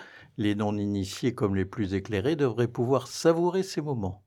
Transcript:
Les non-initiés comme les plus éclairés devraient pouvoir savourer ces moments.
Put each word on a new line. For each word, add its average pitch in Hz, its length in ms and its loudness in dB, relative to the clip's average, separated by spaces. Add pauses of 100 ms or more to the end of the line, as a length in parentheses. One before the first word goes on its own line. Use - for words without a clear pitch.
(380)
Les 104 160 2
non-initiés 104 800 0
comme 98 200 0
les 95 120 0
plus 95 260 -4
éclairés 101 420 0
devraient 120 320 2
pouvoir 120 420 0
savourer 170 540 2
ces 180 200 -4
moments. 113 440 -4